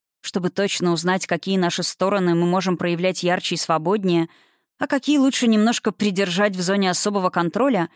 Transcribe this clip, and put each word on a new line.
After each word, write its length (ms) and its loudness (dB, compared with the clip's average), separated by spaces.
Чтобы 280 -4
точно 440 0
узнать, 340 -2
какие 300 -2
наши 260 0
стороны 500 0
мы 120 2
можем 320 0
проявлять 460 -2
ярче 320 -2
и 20 -4
свободнее, 720 0
а 80 -4
какие 300 0
лучше 300 2
немножко 440 2
придержать 640 0
в 60 -4
зоне 300 2
особого 380 0
контроля, 680 0